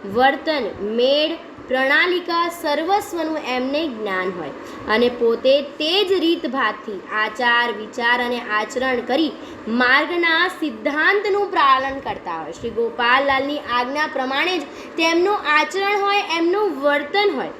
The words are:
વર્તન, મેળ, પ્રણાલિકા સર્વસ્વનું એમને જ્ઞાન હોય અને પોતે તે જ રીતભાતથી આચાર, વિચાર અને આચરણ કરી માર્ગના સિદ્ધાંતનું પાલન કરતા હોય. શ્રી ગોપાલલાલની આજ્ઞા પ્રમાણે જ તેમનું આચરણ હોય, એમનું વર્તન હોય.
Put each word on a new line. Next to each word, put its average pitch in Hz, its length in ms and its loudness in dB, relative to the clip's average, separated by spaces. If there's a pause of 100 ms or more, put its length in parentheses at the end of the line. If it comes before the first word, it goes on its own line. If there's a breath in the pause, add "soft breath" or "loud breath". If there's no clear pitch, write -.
(140)
વર્તન, 277 520 2 (160)
મેળ, 277 560 2 (300)
પ્રણાલિકા 339 800 2
સર્વસ્વનું 320 880 -2
એમને 269 500 -2
જ્ઞાન 196 440 -4
હોય 165 180 -8 (400 loud breath)
અને 240 200 4
પોતે 240 520 4
તે 330 440 0
જ 359 60 -2
રીતભાતથી 262 880 0 (140)
આચાર, 240 580 2
વિચાર 233 500 0
અને 240 200 -2
આચરણ 233 600 -2
કરી 277 300 2 (360 loud breath)
માર્ગના 320 800 4
સિદ્ધાંતનું 359 1000 0
પાલન 269 520 2
કરતા 185 420 -8
હોય. 156 100 -10
શ્રી 233 180 -8
ગોપાલલાલની 269 880 2
આજ્ઞા 262 560 -2
પ્રમાણે 277 440 -2
જ 285 40 -2 (360 loud breath)
તેમનું 330 600 2
આચરણ 392 420 0
હોય, 403 220 2 (140)
એમનું 339 440 0
વર્તન 294 540 2
હોય. 175 140 -4 (100)